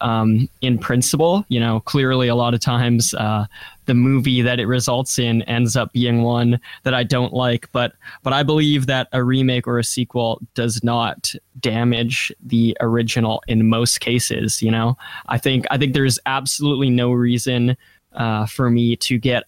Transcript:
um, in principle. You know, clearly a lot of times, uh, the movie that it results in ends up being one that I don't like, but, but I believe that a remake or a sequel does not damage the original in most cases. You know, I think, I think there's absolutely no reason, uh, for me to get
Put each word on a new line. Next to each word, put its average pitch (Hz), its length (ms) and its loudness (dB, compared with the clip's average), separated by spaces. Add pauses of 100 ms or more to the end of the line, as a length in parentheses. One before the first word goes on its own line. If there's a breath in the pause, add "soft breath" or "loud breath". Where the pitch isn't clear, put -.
um, 113 460 2 (120)
in 123 180 0
principle. 160 680 0
You 123 100 -2
know, 113 220 0
clearly 131 480 0
a 117 80 2
lot 120 180 2
of 117 60 0
times, 120 540 0
uh, 107 320 -2 (400 loud breath)
the 127 80 2
movie 127 480 2
that 123 180 2
it 104 60 -2
results 127 520 -2
in 117 240 0
ends 117 340 0
up 120 160 0
being 120 300 2
one 120 380 2 (240 loud breath)
that 131 100 0
I 123 80 0
don't 123 300 0
like, 120 400 -2
but, 120 220 -2 (280 loud breath)
but 131 100 -2
I 143 100 2
believe 147 440 2
that 131 260 -2
a 127 120 0
remake 127 420 2
or 120 120 0
a 117 60 0
sequel 120 560 -4 (140)
does 117 300 -2
not 117 500 -2 (260)
damage 117 720 0 (100)
the 117 400 0
original 113 680 0
in 110 200 4
most 117 320 2
cases. 117 640 -2
You 110 80 2
know, 113 260 0 (320 loud breath)
I 123 100 -2
think, 131 320 0
I 139 80 0
think 135 140 0
there's 135 340 2
absolutely 135 640 -2
no 123 200 2
reason, 123 680 0 (360 soft breath)
uh, 110 340 -2
for 123 240 0
me 117 260 2
to 123 220 -2
get 120 300 0